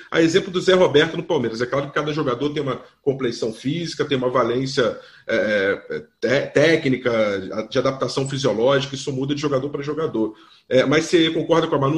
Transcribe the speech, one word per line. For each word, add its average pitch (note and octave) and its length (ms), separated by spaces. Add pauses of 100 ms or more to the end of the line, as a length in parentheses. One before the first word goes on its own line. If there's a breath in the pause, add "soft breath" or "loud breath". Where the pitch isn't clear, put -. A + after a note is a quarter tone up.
(120 loud breath)
a E3 100
exemplo E3+ 300
do F3+ 80
Zé F3+ 140
Roberto E3 420
no E3+ 80
Palmeiras. A#2+ 380
É B2 40
claro C#3 220
que C#3+ 60
cada D3+ 180
jogador C#3 380
tem D3 120
uma C3 200 (200 soft breath)
compleição B2+ 520
física, D3+ 500
tem C3+ 140
uma B2+ 120
valência, B2 680 (260 loud breath)
é, G2+ 640
é, D#2 140 (160)
té-, C3+ 280
técnica, A#2 1200
de C3 100
adaptação C3+ 480
fisiológica, C3+ 680
isso - 180
muda C#3 200
de C#3+ 60
jogador C#3 300
pra C#3+ 120
jogador. C#3+ 540 (320 soft breath)
É, C3 180
mas D#3 200
você E3 240
concorda D#3+ 380
com D#3+ 80
a C#3 40
Manu? C#3 180